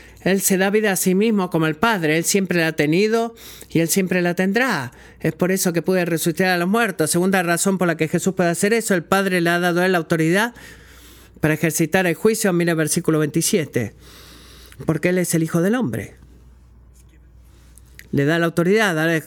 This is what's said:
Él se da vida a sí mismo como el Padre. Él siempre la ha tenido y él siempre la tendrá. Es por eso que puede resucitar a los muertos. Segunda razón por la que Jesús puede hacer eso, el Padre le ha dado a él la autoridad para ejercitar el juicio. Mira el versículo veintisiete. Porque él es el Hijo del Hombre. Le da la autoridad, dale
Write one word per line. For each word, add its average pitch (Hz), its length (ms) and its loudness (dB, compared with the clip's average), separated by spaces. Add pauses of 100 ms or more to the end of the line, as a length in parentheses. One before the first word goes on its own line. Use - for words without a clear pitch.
(220)
Él 190 200 0
se 190 160 0
da 196 140 0
vida 214 200 2
a 185 40 0
sí 185 200 0
mismo 202 340 0
como 160 180 0
el 156 80 -2
Padre. 165 420 0
Él 170 60 0
siempre 180 360 0
la 160 80 0
ha 160 40 -2
tenido 214 640 0 (340)
y 160 100 0
él 165 100 0
siempre 185 320 0
la 175 140 0
tendrá. 196 560 -2 (280)
Es 156 140 -2
por 180 180 -2
eso 190 200 0
que 170 100 -2
puede 185 240 0
resucitar 175 420 -2
a 180 100 0
los 175 100 0
muertos. 196 440 0
Segunda 185 320 2
razón 175 340 0
por 180 100 0
la 160 100 0
que 160 100 0
Jesús 175 260 -2
puede 175 160 0
hacer 202 240 0
eso, 220 220 0
el 165 80 -2
Padre 190 380 0
le 170 100 2
ha 175 80 0
dado 175 220 0
a 180 40 2
él 190 60 2
la 180 80 2
autoridad 170 560 2 (840)
para 156 120 2
ejercitar 165 540 0
el 165 80 0
juicio. 214 380 2
Mira 170 180 2
el 160 60 0
versículo 160 420 0
veintisiete. 151 760 -2 (920)
Porque 160 240 -2
él 180 80 0
es 175 180 -2
el 165 80 0
Hijo 165 180 -2
del 202 140 0
Hombre. 117 400 -6 (2000)
Le 139 120 0
da 160 160 0
la 170 60 2
autoridad, 180 500 2
dale 160 320 0